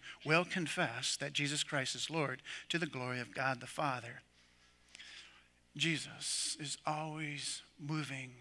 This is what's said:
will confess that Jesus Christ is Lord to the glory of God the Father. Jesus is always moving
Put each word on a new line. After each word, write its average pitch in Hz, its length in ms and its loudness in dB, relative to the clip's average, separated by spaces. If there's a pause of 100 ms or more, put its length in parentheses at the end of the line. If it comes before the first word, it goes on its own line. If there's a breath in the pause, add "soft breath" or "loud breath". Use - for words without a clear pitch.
(240 loud breath)
will 160 200 8
confess 151 720 2
that 143 160 -2
Jesus 147 300 2
Christ 131 320 0
is - 160 -2
Lord 139 320 0 (260 loud breath)
to 170 100 2
the 170 80 2
glory 127 340 -2
of 117 140 -6
God 131 260 2
the 131 60 -10
Father. 127 560 -2 (1500 loud breath)
Jesus - 840 0
is 143 260 -4
always 151 760 -2 (180)
moving 139 500 -2 (100)